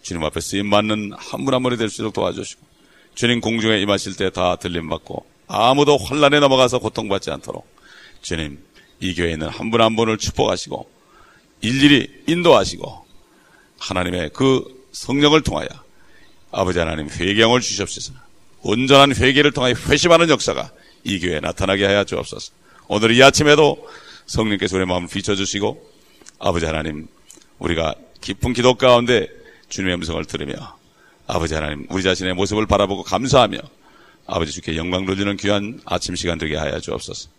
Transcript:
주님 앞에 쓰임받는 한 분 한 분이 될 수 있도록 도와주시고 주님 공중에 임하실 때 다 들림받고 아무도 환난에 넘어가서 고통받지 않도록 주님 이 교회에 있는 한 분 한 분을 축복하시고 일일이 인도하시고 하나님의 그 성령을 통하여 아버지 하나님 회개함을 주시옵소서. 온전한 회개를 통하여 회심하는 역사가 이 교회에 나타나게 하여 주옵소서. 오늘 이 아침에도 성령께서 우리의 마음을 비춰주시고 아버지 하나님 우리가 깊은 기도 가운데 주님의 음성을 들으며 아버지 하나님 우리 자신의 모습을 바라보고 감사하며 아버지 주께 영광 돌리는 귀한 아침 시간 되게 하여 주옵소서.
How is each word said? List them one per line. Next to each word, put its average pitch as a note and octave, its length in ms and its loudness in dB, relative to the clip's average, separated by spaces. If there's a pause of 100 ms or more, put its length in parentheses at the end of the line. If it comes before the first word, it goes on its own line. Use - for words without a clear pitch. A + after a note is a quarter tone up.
주님 E2 220 -6
앞에 D2+ 180 -4
쓰임받는 G#2 760 -2
한 - 280 -10
분 C3+ 80 0
한 B2+ 100 0
분이 B2 140 -2
될 A2 120 -2
수 - 120 -10
있도록 G#2+ 120 -6
도와주시고 F#2 480 -6 (540)
주님 A#2+ 260 0
공중에 A2 380 0
임하실 G2 380 -2
때 F#2+ 120 -2
다 F2+ 280 -2
들림받고 D#2+ 680 -8 (220)
아무도 C3+ 500 4
환난에 C#3+ 440 2
넘어가서 C3 380 4
고통받지 G#2+ 520 -4
않도록 - 340 -12 (560)
주님 D2+ 380 -8 (400)
이 F#2 140 -4
교회에 E2+ 200 -2
있는 D#2 140 -6
한 F2 240 -8
분 A#2 100 -4
한 A2+ 140 2
분을 A2 220 0
축복하시고 - 720 -4 (720)
일일이 C3+ 680 2
인도하시고 B2 760 2 (760)
하나님의 F2+ 540 -4
그 - 580 0
성령을 D3 520 2
통하여 - 240 -4 (840)
아버지 F2+ 280 0
하나님 D#2+ 300 -4
회개함을 A2 500 2
주시옵소서. - 540 -8 (480)
온전한 C3+ 520 4
회개를 C#3 380 4
통하여 B2+ 220 0 (160)
회심하는 E3 400 4
역사가 G2+ 420 0 (320)
이 F#2+ 160 -4
교회에 E2 220 -2
나타나게 F#2+ 440 0
하여 G2 200 2
주옵소서. - 480 -10 (340)
오늘 A2 240 2
이 A#2+ 100 6
아침에도 D3 640 6 (400)
성령께서 G2+ 520 -2
우리의 F#2 100 0
마음을 F2+ 220 -2
비춰주시고 G2 840 -4 (480)
아버지 E2+ 260 0
하나님 D#2 420 -6 (520)
우리가 D#2+ 360 -2 (260)
깊은 A#2+ 320 -6
기도 B2 220 4
가운데 A#2+ 520 4 (400)
주님의 F#2 280 -4
음성을 E2+ 300 -6
들으며 - 520 -10 (500)
아버지 D#2+ 280 -2
하나님 D2+ 340 -6
우리 F#2 140 -2
자신의 F#2 320 0
모습을 G2+ 320 -2
바라보고 G2+ 360 0
감사하며 A2+ 540 2 (680)
아버지 E2 280 -4
주께 E2 240 -6
영광 F2+ 280 -4
돌리는 G2 320 -2
귀한 G2+ 480 -4
아침 F2+ 300 -6
시간 E2+ 220 -4
되게 D#2 180 -4
하여 D2+ 240 -4
주옵소서. - 600 -10